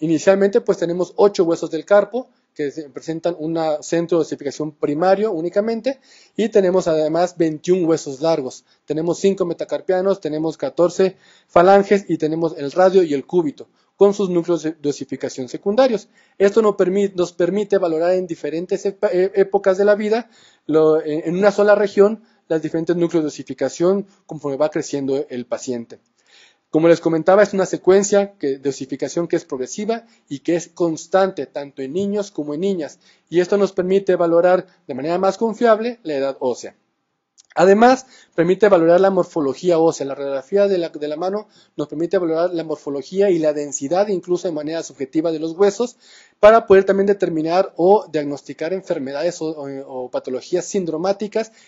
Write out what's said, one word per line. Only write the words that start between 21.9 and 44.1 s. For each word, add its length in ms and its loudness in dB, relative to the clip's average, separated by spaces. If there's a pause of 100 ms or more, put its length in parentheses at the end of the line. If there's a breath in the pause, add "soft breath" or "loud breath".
los 120 0
diferentes 360 -2
núcleos 260 0
de 60 -4
osificación 760 -2 (200 soft breath)
conforme 320 -8
va 120 2
creciendo 600 -4
el 160 -10
paciente. 540 -8 (680 soft breath)
Como 200 4
les 100 6
comentaba, 420 4
es 120 4
una 120 0
secuencia 680 2
que, 240 -4
de 120 -4
osificación 600 -6
que 80 0
es 80 -6
progresiva 600 -6 (220 soft breath)
y 120 -10
que 180 -2
es 100 -6
constante 800 -2
tanto 360 -12
en 120 -8
niños 380 -4
como 220 -8
en 60 -6
niñas, 400 -4 (300 soft breath)
y 100 0
esto 180 0
nos 140 2
permite 460 0
valorar 500 2 (180 soft breath)
de 80 -12
manera 240 -4
más 200 0
confiable 640 0
la 120 -6
edad 260 -4
ósea. 340 -6 (840)
Además, 480 6 (300 soft breath)
permite 320 2
valorar 320 6
la 120 4
morfología 680 -2
ósea. 260 0
La 80 -8
radiografía 540 -2
de 100 0
la, 120 -4
de 180 -10
la 80 -6
mano 320 -6 (300 soft breath)
nos 100 -6
permite 300 -4
valorar 360 0
la 120 -6
morfología 640 -2
y 100 2
la 140 2
densidad, 560 -2
incluso 400 -4